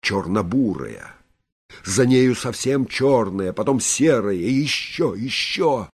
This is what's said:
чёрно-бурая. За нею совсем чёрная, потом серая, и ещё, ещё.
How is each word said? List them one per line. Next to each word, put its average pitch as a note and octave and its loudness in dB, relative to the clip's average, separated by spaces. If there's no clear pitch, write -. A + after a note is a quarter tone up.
чёрно-бурая. F2+ -2
За G2+ 2
нею B2+ 6
совсем C3 -2
чёрная, G2 0
потом C3 0
серая, A2+ 2
и F2+ -2
ещё, C3+ -2
ещё. C3 -2